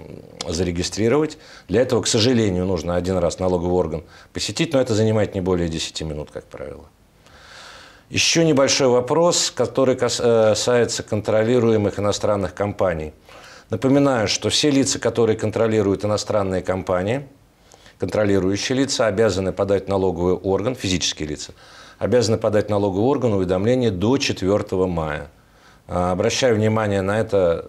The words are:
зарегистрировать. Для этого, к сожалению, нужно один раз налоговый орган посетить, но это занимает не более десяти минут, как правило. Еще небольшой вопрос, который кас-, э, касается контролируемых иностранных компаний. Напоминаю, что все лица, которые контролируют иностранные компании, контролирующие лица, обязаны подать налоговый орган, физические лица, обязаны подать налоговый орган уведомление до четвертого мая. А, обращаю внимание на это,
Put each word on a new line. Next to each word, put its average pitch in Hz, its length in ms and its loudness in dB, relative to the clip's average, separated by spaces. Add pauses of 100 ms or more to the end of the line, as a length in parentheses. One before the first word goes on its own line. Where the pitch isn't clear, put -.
(480)
зарегистрировать. 92 880 -2 (320)
Для 107 140 2
этого, 123 200 0
к - 40 -4
сожалению, 110 580 2
нужно 87 320 -2
один 90 220 -2
раз 85 200 -2
налоговый 90 360 0
орган 82 300 -2 (280)
посетить, - 400 -4
но 131 80 2
это 120 140 0
занимает 110 400 0
не 98 60 -4
более 87 280 0
десяти 82 360 -8
минут, 73 280 -10
как - 120 -14
правило. 71 400 -16 (1200)
Еще - 360 2
небольшой 139 440 4
вопрос, 147 600 2
который 127 460 0
кас-, 120 240 -2
э, 113 300 4
касается 120 520 0
контролируемых 110 960 2
иностранных 101 560 -2
компаний. 90 580 -2 (560)
Напоминаю, 131 600 2
что - 200 -2
все 151 220 0
лица, 135 300 0
которые 113 360 2
контролируют 104 680 0
иностранные 98 580 -2
компании, 95 640 -2 (720)
контролирующие 98 800 0
лица, 131 300 0
обязаны 95 440 0
подать 98 360 0
налоговый 92 460 0
орган, 98 420 -2
физические 82 540 -4
лица, - 220 -12 (460)
обязаны 110 400 2
подать 104 320 0
налоговый 101 360 0
орган 127 260 0
уведомление 101 580 0
до 104 280 0
четвертого 98 680 0
мая. 76 420 -4 (600)
А, 90 240 -2
обращаю 113 420 2
внимание 107 480 0
на 101 160 -2
это, 95 500 0